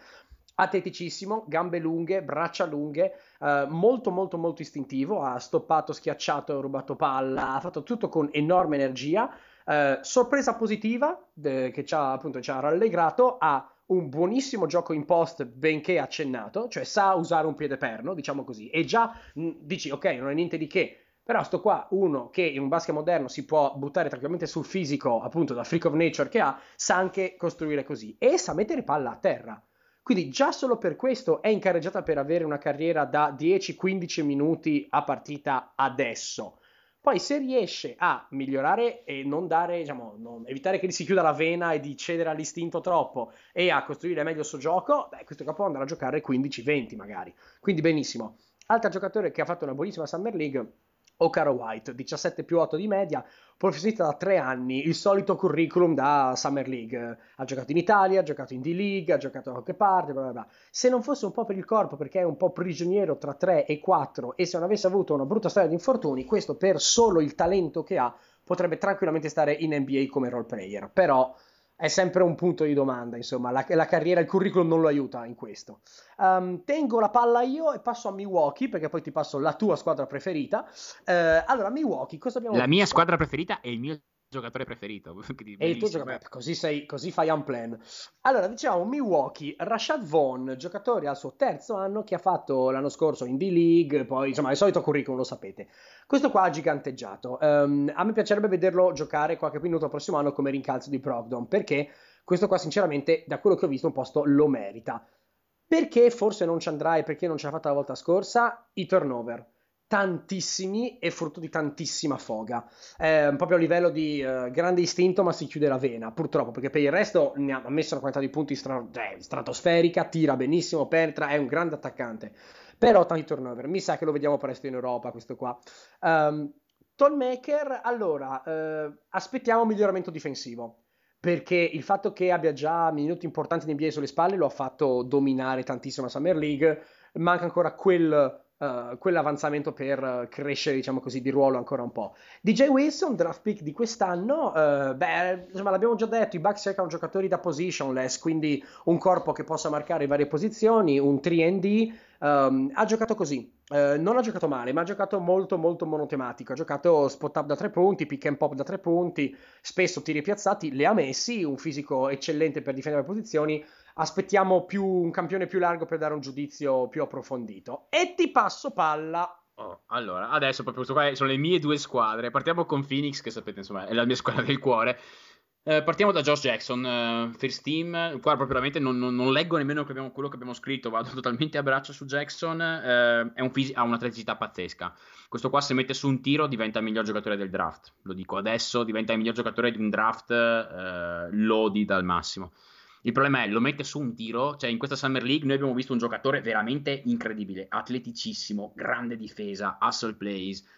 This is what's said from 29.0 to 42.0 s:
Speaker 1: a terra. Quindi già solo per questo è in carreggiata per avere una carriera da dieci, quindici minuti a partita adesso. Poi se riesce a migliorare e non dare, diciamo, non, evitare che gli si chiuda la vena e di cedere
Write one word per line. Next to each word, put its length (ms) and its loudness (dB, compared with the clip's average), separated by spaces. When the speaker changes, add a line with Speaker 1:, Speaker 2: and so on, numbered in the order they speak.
Speaker 1:
a 40 -12
terra. 460 -4
Quindi 280 0
già 220 2
solo 260 0
per 180 -2
questo 460 0
è 60 2
in 120 2
carreggiata 420 0
per 160 0
avere 260 0
una 140 -2
carriera 460 0
da 320 0
dieci, 380 2
quindici 480 -2
minuti 680 0
a 140 0
partita 720 -6
adesso. 800 -4
Poi 120 2
se 180 -2
riesce 580 -4
a 360 0
migliorare 720 0
e 200 -8
non 220 -2
dare, 320 0
diciamo, 400 -10
non, 260 -16
evitare 340 -2
che 80 -4
gli 40 -2
si 160 -6
chiuda 160 4
la 100 6
vena 400 0
e 80 0
di 160 -10
cedere 320 -2